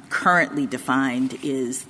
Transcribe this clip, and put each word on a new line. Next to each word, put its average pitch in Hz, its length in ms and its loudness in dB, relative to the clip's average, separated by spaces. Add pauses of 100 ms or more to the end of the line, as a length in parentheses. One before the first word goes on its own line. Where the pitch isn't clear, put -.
(100)
currently 165 560 2
defined 131 760 0
is 131 480 -2